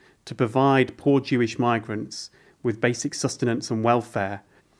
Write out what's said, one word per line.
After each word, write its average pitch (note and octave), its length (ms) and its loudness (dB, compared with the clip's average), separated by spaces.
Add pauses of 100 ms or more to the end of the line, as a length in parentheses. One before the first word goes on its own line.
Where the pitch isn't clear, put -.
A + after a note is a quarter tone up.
(240)
to B2 100 -12
provide C3 640 2
poor C#3 240 2
Jewish A#2+ 360 0
migrants A2 720 -4 (340)
with A2 160 -2
basic B2 340 -2
sustenance B2 560 -4
and A2 140 -2
welfare. A2+ 580 0 (380)